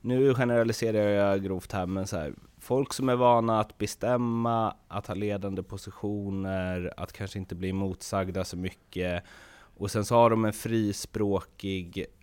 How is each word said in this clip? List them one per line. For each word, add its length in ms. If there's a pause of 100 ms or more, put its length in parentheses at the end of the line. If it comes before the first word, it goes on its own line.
nu 340
generaliserar 720
jag 340
grovt 300
här, 140
men 200
så 100
här, 160 (280)
folk 320
som 160
är 80
vana 440
att 180
bestämma, 960 (140)
att 180
ha 80
ledande 480
positioner, 1300
att 160
kanske 260
inte 160
bli 180
motsagda 720
så 120
mycket. 680 (520)
Och 140
sen 140
så 100
har 160
de 140
en 80
frispråkig 1500 (160)